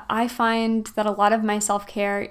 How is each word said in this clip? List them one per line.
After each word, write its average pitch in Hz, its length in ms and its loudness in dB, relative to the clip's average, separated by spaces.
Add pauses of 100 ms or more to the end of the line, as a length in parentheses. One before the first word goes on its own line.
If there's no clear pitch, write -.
I 233 200 0
find 226 680 0
that 214 100 0
a 214 60 2
lot 202 220 4
of 220 100 2
my 208 160 0
self-care 202 720 -2